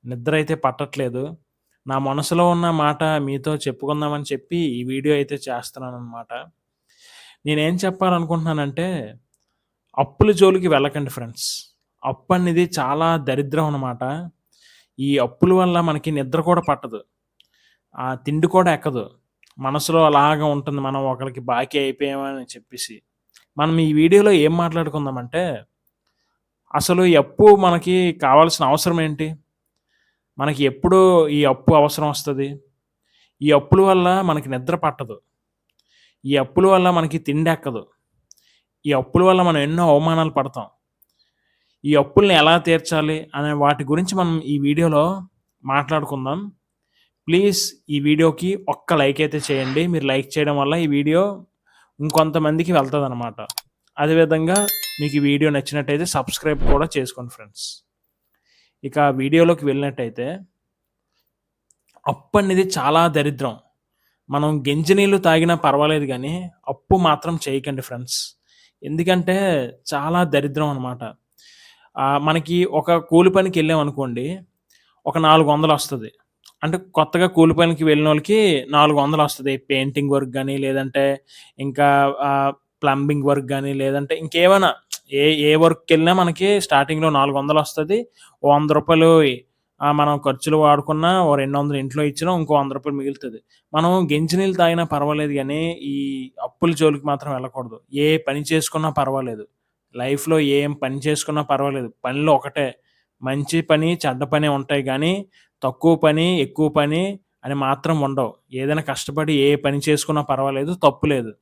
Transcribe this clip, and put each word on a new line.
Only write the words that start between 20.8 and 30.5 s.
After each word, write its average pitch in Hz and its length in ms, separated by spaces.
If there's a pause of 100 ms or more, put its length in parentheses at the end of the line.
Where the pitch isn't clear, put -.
మనం 135 240
ఒకరికి 131 340
బాకీ 127 400
అయిపోయామని 139 640
చెప్పేసి. 113 580 (580)
మనం 160 200
ఈ 156 140
వీడియోలో 190 380
ఏం 160 260
మాట్లాడుకుందామంటే, 151 1040 (1120)
అసలు 175 280
ఈ 175 120
అప్పు 202 400
మనకి 180 580
కావాల్సిన 160 520
అవసరం 165 360
ఏంటి? 156 340 (1000)
మనకి 139 260